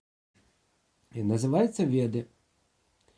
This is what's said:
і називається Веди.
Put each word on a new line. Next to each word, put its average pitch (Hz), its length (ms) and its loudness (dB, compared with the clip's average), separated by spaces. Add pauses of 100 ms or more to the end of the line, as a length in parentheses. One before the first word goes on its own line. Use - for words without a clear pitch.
(1160)
і 117 80 -6
називається 135 640 0
Веди. 120 400 0 (920)